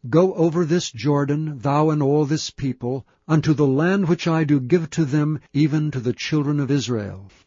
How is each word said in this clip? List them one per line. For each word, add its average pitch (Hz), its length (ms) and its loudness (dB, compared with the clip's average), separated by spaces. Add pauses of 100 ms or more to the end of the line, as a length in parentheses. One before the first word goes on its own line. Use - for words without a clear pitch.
(100)
go 185 240 4
over 170 320 0
this - 240 -2
Jordan, 143 680 -2
thou 143 280 2
and 151 140 0
all 143 240 2
this 151 240 -4
people, 127 560 -6 (200)
unto 156 280 2
the 143 120 2
land 170 420 2
which 170 200 0
I 160 160 2
do 143 160 2
give 160 300 0
to 165 160 0
them, 151 340 0 (140)
even 151 380 2
to 135 80 -6
the 120 120 -2
children 147 480 -2
of 131 100 -4
Israel. 104 600 -4 (160)